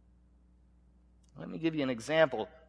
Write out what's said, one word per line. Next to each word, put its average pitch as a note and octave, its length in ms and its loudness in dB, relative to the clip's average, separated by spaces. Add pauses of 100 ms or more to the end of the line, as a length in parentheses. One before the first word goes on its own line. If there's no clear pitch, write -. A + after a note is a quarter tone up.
(1400)
Let - 120 -10
me F3+ 100 -8
give D#3+ 160 0
you D3 80 0
an C3 60 0
example. B2+ 600 2 (200)